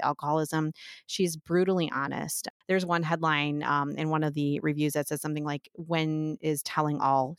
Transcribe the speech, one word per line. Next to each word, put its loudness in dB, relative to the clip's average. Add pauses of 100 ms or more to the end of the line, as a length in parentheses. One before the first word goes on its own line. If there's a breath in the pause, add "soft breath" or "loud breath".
alcoholism. 0 (340 loud breath)
She's -2
brutally 2
honest. -4 (220)
There's 2
one 2
headline, 0
um, 0
in 0
one 2
of 0
the 0
reviews 0
that 0
says -4
something -4
like, -4
"When 0
is 0
telling 0
all 2